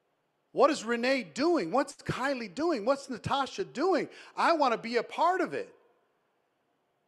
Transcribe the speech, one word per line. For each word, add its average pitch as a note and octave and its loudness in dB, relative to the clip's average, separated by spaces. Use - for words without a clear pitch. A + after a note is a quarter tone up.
What B3 6
is G3+ -2
Renee A#3+ 0
doing? G#3+ 0
What's C4+ 0
Kylie A#3 -4
doing? C#4+ 0
What's C4+ 0
Natasha B3+ -4
doing? A#3 0
I A#3+ 4
want C#4 2
to A3 0
be A3+ -4
a A3+ 2
part E4+ 0
of F#3 -4
it. G#2 -6